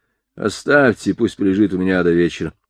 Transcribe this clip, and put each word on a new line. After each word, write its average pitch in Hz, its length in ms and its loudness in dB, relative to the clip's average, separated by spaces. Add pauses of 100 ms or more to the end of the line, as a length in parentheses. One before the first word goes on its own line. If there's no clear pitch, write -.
(360)
«Оставьте, 113 800 0
пусть 104 240 -2
полежит 98 360 0
у 92 40 -4
меня 92 260 0
до 87 80 2
вечера». 85 420 -2 (160)